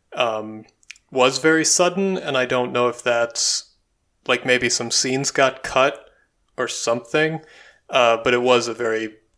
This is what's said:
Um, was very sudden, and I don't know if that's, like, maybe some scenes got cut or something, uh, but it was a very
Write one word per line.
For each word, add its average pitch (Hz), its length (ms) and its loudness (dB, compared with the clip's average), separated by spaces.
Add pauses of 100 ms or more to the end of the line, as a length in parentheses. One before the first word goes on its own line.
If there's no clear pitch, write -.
(140)
Um, 110 520 -4 (460)
was 131 280 4
very 160 260 2
sudden, 185 520 0
and 143 200 -4
I 127 80 2
don't 123 260 -2
know 123 160 2
if 120 160 -6
that's, - 680 -2 (540)
like, - 180 0
maybe 123 240 2
some 117 220 -4
scenes 135 400 -2
got 131 320 0
cut 139 420 0 (520)
or 123 100 -2
something, 151 760 -2 (480)
uh, 120 340 4
but 127 100 2
it 123 80 2
was 120 260 4
a 117 60 -6
very 110 420 -4 (220)